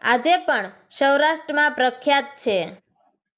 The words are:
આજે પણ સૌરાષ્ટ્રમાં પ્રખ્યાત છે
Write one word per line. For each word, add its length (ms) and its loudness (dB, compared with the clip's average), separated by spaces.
આજે 340 2
પણ 340 -2
સૌરાષ્ટ્રમાં 800 0
પ્રખ્યાત 540 0
છે 520 -4